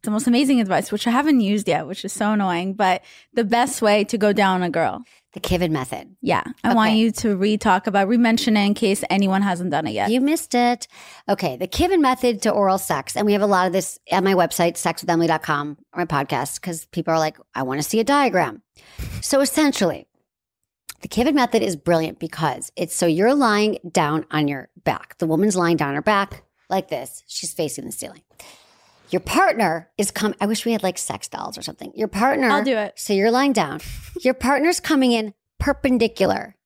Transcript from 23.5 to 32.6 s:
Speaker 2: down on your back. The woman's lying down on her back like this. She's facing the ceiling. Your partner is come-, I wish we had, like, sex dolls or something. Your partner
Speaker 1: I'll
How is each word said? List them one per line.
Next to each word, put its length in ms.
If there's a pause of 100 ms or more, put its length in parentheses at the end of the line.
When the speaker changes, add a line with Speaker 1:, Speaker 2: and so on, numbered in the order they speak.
Speaker 2:
down 400
on 160
your 220 (160)
back. 320
The 100
woman's 300
lying 200
down 120
on 60
her 60
back 420 (260)
like 180
this. 400
She's 260
facing 320
the 60
ceiling. 300 (880)
Your 120
partner 760
is 140
come-, 300
I 60
wish 180
we 80
had, 100
like, 140
sex 320
dolls 280
or 40
something. 340
Your 140
partner 400
Speaker 1:
I'll 120